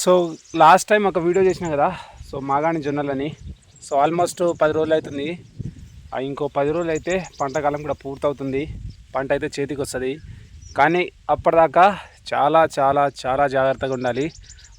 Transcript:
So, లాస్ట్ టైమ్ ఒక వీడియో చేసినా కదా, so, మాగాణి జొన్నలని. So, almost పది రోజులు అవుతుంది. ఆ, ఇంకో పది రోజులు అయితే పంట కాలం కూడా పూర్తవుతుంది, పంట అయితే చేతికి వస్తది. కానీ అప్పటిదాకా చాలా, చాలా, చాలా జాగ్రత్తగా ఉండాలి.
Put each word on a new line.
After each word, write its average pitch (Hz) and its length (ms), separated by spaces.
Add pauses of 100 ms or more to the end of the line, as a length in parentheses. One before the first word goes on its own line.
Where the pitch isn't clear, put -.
So, 175 300 (200)
లాస్ట్ 165 340
టైమ్ 214 160
ఒక 185 140
వీడియో 175 260
చేసినా 180 240
కదా, 151 280 (360)
so, 143 80
మాగాణి 147 400
జొన్నలని. 143 540 (540)
So, 143 200
almost 175 420 (100)
పది 156 120
రోజులు 156 200
అవుతుంది. 151 460 (760)
ఆ, 120 40
ఇంకో 139 280
పది 143 240
రోజులు 165 200
అయితే 165 340 (160)
పంట 139 160
కాలం 147 240
కూడా 147 120
పూర్తవుతుంది, 139 760 (460)
పంట 135 160
అయితే 143 300
చేతికి 139 200
వస్తది. 131 360 (600)
కానీ 160 340 (180)
అప్పటిదాకా 165 680 (360)
చాలా, 147 340 (120)
చాలా, 139 320 (140)
చాలా 135 220
జాగ్రత్తగా 135 460
ఉండాలి. 127 380 (480)